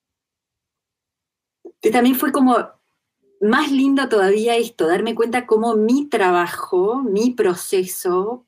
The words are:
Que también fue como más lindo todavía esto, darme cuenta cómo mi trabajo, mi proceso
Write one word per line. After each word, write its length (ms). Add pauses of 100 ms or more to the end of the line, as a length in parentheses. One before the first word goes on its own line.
(1800)
Que 100
también 240
fue 160
como 260 (840)
más 320
lindo 360
todavía 480
esto, 300
darme 280
cuenta 320
cómo 280
mi 340
trabajo, 920
mi 280
proceso 1160